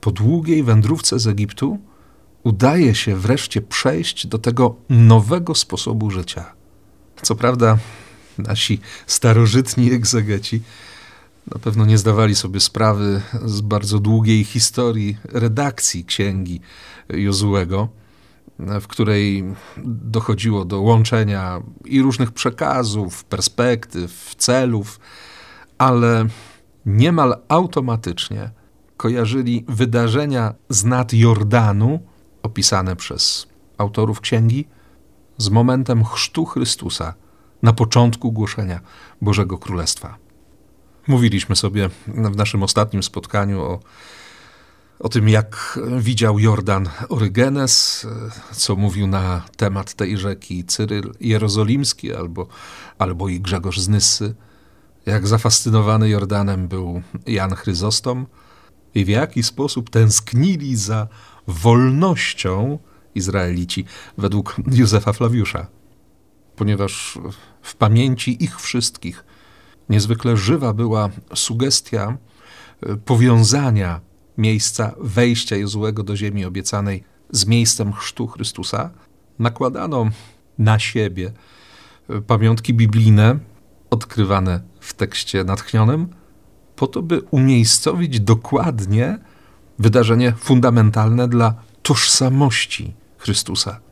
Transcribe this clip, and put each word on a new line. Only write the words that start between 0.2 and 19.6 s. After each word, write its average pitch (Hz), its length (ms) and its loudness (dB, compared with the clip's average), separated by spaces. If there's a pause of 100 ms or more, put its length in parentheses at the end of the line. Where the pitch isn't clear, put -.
wędrówce 117 560 2
z 113 80 -2
Egiptu 107 520 -2 (640)
udaje 127 520 4
się 104 220 -2
wreszcie 110 460 -2
przejść - 640 -4
do 110 120 -4
tego 123 380 0 (120)
nowego 117 680 6
sposobu - 560 -4
życia. 90 420 -8 (680)
Co - 120 0
prawda 117 440 4 (600)
nasi 107 420 -2 (260)
starożytni 117 880 4
egzegeci 110 680 -2 (920)
na - 40 -10
pewno 110 260 0
nie 107 140 6
zdawali 104 360 4
sobie 95 260 -4
sprawy 101 600 0 (220)
z 104 160 -4
bardzo 104 380 0
długiej 110 460 4
historii 110 800 -2
redakcji 113 800 -2
Księgi 95 560 -4 (480)
Jozułego, 98 800 -2 (680)
w 101 280 -8
której 104 580 0 (420)